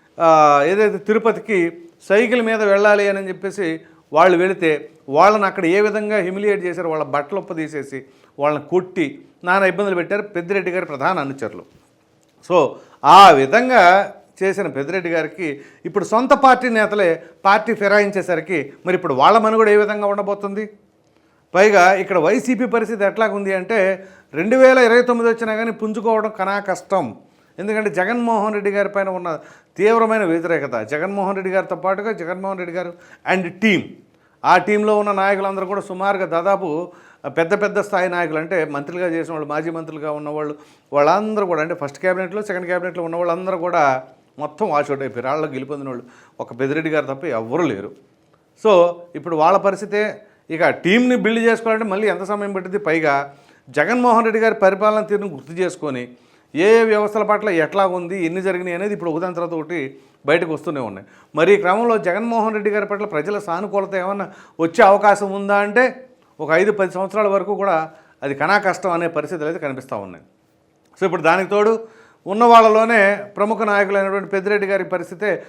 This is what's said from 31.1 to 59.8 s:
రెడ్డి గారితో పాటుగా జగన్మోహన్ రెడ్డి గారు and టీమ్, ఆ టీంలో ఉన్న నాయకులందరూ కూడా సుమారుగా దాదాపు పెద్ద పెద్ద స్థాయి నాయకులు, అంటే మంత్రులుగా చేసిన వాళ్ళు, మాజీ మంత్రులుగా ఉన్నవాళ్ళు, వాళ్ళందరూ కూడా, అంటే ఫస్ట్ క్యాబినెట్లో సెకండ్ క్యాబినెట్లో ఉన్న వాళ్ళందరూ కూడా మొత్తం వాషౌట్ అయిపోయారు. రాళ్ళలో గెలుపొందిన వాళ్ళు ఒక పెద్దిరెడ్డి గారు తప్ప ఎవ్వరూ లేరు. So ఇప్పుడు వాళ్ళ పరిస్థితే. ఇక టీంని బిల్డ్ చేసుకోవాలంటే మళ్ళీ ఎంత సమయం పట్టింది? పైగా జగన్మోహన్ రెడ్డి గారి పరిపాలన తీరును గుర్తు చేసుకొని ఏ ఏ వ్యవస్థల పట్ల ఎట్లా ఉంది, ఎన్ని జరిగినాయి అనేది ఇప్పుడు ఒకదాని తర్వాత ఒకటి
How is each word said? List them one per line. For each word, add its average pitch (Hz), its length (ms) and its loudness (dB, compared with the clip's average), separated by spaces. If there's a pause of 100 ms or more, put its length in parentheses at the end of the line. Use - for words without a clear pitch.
రెడ్డి 190 180 -6
గారితో 180 240 -2
పాటుగా 196 360 -4
జగన్మోహన్ 185 460 -8
రెడ్డి 175 180 -10
గారు 175 160 -8 (400)
and 185 160 -2
టీమ్, 185 340 0 (640)
ఆ 165 140 6
టీంలో 208 400 0
ఉన్న 208 140 -2
నాయకులందరూ 196 540 -2
కూడా 196 140 -4
సుమారుగా 190 460 -4
దాదాపు 175 640 -2 (340)
పెద్ద 165 360 -2
పెద్ద 202 180 -2
స్థాయి 185 280 -2
నాయకులు, 170 300 -4
అంటే 170 260 -4
మంత్రులుగా 151 420 -6
చేసిన 165 260 -6
వాళ్ళు, 151 160 -8
మాజీ 156 220 -6
మంత్రులుగా 156 400 -10
ఉన్నవాళ్ళు, 151 440 -8 (380)
వాళ్ళందరూ 196 540 2
కూడా, 165 160 -2
అంటే 170 120 -4
ఫస్ట్ 143 240 -10
క్యాబినెట్లో 185 440 -4
సెకండ్ 180 240 -8
క్యాబినెట్లో 175 380 -6
ఉన్న 165 120 -8
వాళ్ళందరూ 175 420 -4
కూడా 160 440 0 (360)
మొత్తం 151 320 -6
వాషౌట్ 143 300 -2
అయిపోయారు. 123 260 -8
రాళ్ళలో 151 260 -4
గెలుపొందిన 135 360 -10
వాళ్ళు 120 160 -12 (360)
ఒక 117 200 -12
పెద్దిరెడ్డి 151 300 -2
గారు 147 160 -2
తప్ప 135 180 -10
ఎవ్వరూ 127 400 -4
లేరు. 104 280 -6 (720)
So 175 280 6 (220)
ఇప్పుడు 160 220 -6
వాళ్ళ 160 220 4
పరిస్థితే. 196 680 -4 (240)
ఇక 160 180 0
టీంని 240 480 2
బిల్డ్ 220 240 0
చేసుకోవాలంటే 226 440 0
మళ్ళీ 208 240 -2
ఎంత 180 140 -4
సమయం 202 300 -6
పట్టింది? 190 260 -8
పైగా 156 560 -2 (360)
జగన్మోహన్ 226 540 2
రెడ్డి 220 160 0
గారి 220 140 2
పరిపాలన 214 460 2
తీరును 202 280 -4
గుర్తు 143 240 -16
చేసుకొని 147 560 -6 (460)
ఏ 214 260 4
ఏ - 20 4
వ్యవస్థల 214 400 0
పట్ల 208 260 -2
ఎట్లా 170 380 0
ఉంది, 180 380 -6
ఎన్ని 175 180 -4
జరిగినాయి 180 340 -4
అనేది 202 180 -6
ఇప్పుడు 170 160 -6
ఒకదాని 175 240 -6
తర్వాత 170 200 -6
ఒకటి 151 440 -8 (280)